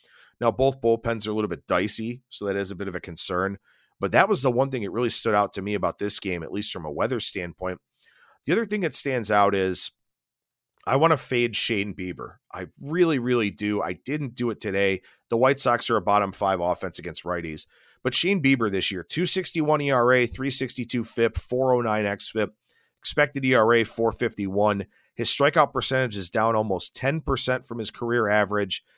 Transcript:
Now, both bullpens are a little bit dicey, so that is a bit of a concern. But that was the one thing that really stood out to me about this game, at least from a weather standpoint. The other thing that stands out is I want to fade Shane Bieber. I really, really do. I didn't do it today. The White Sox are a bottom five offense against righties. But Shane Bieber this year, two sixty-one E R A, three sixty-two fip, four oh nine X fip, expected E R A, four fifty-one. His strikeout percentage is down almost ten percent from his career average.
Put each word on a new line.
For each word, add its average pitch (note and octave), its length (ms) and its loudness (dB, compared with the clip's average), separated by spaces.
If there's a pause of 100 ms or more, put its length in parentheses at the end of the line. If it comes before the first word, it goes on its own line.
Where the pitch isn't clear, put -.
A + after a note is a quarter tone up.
(420)
Now, A#2+ 100 2
both C3 320 0
bullpens A2+ 440 0
are G#2+ 40 -2
a G#2+ 40 -2
little G#2+ 140 0
bit E2+ 180 -8
dicey, A2 640 0
so - 180 -8
that G2 100 -2
is G2 140 -4
a G2 60 -8
bit G2 120 -6
of F2+ 80 -8
a E2+ 40 -6
concern. F#2 580 -4 (400)
But F#2+ 140 -2
that F3+ 160 4
was E3 140 2
the C3+ 80 2
one C3 200 0
thing B2 120 -4
that G2 80 -4
really A2+ 200 0
stood A2 240 2
out G2+ 200 2
to F#2+ 80 -6
me G#2 120 -2
about F2+ 240 -2
this G2+ 220 0
game, F2+ 220 -6
at D2+ 100 -10
least G#2 200 -4
from F2 120 -8
a D2+ 80 -6
weather A2 280 -2
standpoint. F2+ 600 -6 (640)
The C#3 60 0
other A3 120 0
thing G#3 160 -4
that E3 140 -2
stands B2 360 0
out G2+ 240 6
is F#2 380 0 (920)
I A2+ 100 0
want D#3+ 140 4
to D3 80 2
fade A#2+ 360 -2
Shane G2+ 400 -2
Bieber. F2+ 420 -10 (140)
I F#2 180 -12 (120)
really, D#3+ 380 0
really A#2+ 320 0
do. G#2 320 -2
I F2 100 -4
didn't C#3 420 -6
do A#2+ 140 -2
it G#2 120 -4
today. G2 420 0 (260)
The A#2 80 0
White C3+ 240 4
Sox A#2+ 300 2
are A2 80 2
a F#2 40 0
bottom G2+ 300 2
five F#2+ 280 0
offense F2 380 -2
against D#2+ 260 -8
righties. E2+ 420 -6 (360)
But C3 120 -2
Shane F#3 280 2
Bieber B2+ 280 2
this F#2+ 200 -2
year, F2+ 120 -8
two F3 240 -2
sixty-one D3+ 560 0
E C#3+ 80 0
R B2 200 4
A, B2 160 4
three C3 240 -6
sixty-two A#2+ 540 -2
fip, A2+ 320 0
four B2+ 380 0
oh B2 80 2
nine G#2+ 240 0
X G2+ 240 -2
fip, G#2+ 240 -2 (440)
expected C#3+ 460 0
E C3 80 2
R A#2 220 6
A, A#2 100 4
four A2+ 260 0
fifty-one. G2+ 760 0 (280)
His A#2 140 -2
strikeout C#3+ 460 4
percentage B2+ 420 0
is F#2 140 -4
down A2+ 260 2
almost G#2+ 400 -2
ten D3 240 -2
percent C3 460 -2
from A#2 120 -10
his G#2+ 120 -4
career A#2 360 0
average. G2+ 560 2 (160)